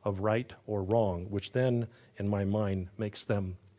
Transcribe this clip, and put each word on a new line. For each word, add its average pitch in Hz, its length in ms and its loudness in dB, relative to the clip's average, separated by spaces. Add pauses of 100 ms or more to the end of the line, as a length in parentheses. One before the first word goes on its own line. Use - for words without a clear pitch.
of 95 160 0
right 110 320 2 (140)
or 104 160 -2
wrong, 95 460 2
which 101 240 -4
then, 123 340 2 (300)
in 101 120 -2
my 101 160 2
mind, 98 520 0
makes 104 280 -6
them 95 320 -2 (220)